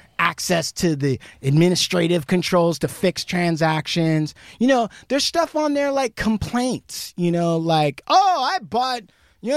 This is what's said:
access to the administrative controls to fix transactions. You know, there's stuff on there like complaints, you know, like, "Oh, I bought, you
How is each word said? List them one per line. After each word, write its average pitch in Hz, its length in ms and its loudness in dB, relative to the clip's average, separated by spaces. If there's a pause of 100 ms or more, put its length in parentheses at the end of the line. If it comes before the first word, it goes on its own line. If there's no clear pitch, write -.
(200)
access 170 540 -2
to 170 200 0
the 135 280 -2 (200)
administrative 170 840 2
controls 175 520 2
to 151 100 -4
fix - 340 -2
transactions. 160 1120 0 (240)
You 240 80 2
know, 254 220 2 (180)
there's 277 160 0
stuff 339 320 -2
on 302 180 0
there 285 200 0
like 269 240 -2
complaints, - 960 -4
you 175 160 0
know, 170 260 0
like, 160 500 0
"Oh, 349 460 2
I 381 60 -2
bought, 240 440 -4 (360)
you 220 160 -6